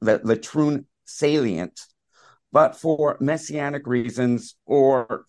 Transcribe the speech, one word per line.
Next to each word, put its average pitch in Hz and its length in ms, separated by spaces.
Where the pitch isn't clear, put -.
the 110 180
Latrun 143 680
salient, 123 760
but 156 240
for 151 440
messianic 143 680
reasons 120 680
or 135 640